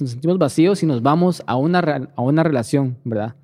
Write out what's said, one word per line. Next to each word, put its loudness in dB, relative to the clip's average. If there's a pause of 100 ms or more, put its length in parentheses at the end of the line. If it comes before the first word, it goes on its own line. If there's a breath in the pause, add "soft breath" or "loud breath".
Nos -4
sentimos -2
vacíos 2
y 2
nos 0
vamos 2
a -2
una 2
re-, -4
a -4
una 2
relación, 0
¿verdad? -4